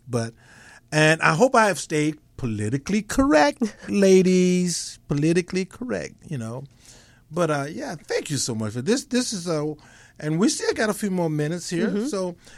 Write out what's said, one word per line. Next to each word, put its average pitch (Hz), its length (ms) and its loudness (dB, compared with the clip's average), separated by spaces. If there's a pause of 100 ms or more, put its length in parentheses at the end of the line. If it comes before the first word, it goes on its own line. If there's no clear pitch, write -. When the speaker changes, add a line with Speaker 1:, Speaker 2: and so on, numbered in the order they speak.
Speaker 1:
but, 117 240 -4 (580)
and 156 300 4
I 156 140 4
hope 254 200 4
I 220 120 6
have 175 120 -2
stayed 151 380 -2 (200)
politically 120 640 -2
correct, 285 600 2 (200)
<laughs> - 80 -16
ladies, 185 1120 4 (100)
politically 170 560 0
correct, 104 500 -8 (140)
you 147 80 -8
know. 117 260 -10 (680)
But, 165 200 0
uh, 143 180 -2
yeah, 214 260 -8
thank - 340 -6
you 143 80 -2
so 120 180 -4
much 110 180 -4
for 123 80 -6
this. 220 240 0
This 247 280 -2
is, 175 160 -8
uh, 151 240 -4 (460)
and 156 200 -4
we 220 80 4
still 427 260 -2
got 226 160 -2
a 208 40 -2
few 202 180 -4
more 175 180 0
minutes 156 400 -4
here. 180 180 -2
Speaker 2:
Mm-hmm. 202 200 -2
Speaker 1:
So 185 280 -6 (220)